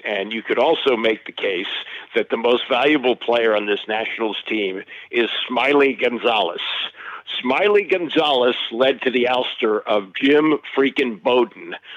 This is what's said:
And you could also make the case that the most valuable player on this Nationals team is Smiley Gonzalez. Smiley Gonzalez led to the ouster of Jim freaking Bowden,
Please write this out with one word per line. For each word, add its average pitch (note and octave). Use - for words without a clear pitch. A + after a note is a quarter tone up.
And G#2
you A2+
could G#2+
also C#3
make A2+
the -
case F#2+
that A2
the -
most A#2
valuable B2+
player A#2
on G#2
this G2+
Nationals A2
team F#2+
is A#2
Smiley C3+
Gonzalez. A2
Smiley G3
Gonzalez D3
led B2+
to B2+
the A#2+
ouster A#2+
of G2+
Jim D3
freaking B2+
Bowden, G#2+